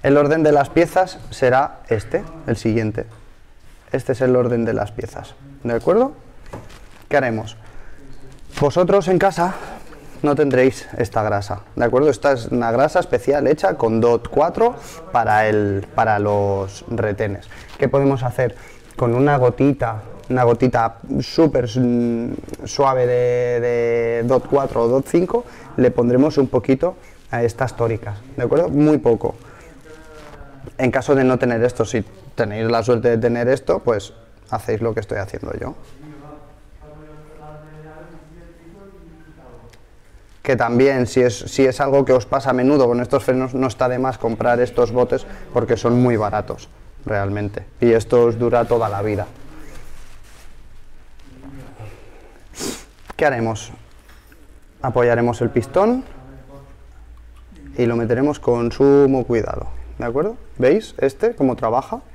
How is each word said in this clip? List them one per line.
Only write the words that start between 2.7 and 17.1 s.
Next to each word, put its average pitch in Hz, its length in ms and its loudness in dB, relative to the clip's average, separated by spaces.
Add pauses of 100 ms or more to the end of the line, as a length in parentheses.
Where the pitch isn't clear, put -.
Este 135 180 -4
es 117 80 -2
el 127 160 4
orden 120 300 2
de 113 80 -2
las 107 180 -4
piezas, - 420 -12 (300)
¿de 120 80 -4
acuerdo? 190 400 2 (960)
¿Qué - 80 -2
haremos? 113 400 -2 (1040)
Vosotros 175 480 2
en 185 100 2
casa 180 360 0 (680)
no 147 140 2
tendréis 131 640 2
esta 110 260 -2
grasa, 101 380 -4 (160)
¿de 123 80 0
acuerdo? 127 240 4
Esta 139 240 0
es 120 140 -4
una 120 260 -2
grasa 151 260 2
especial 131 480 0
hecha 165 280 2
con 113 260 2
dot 117 260 2
cuatro 220 480 2 (380)
para 110 340 4
el, 101 480 0
para 110 240 2
los 101 680 -2
retenes. 107 580 -4 (300)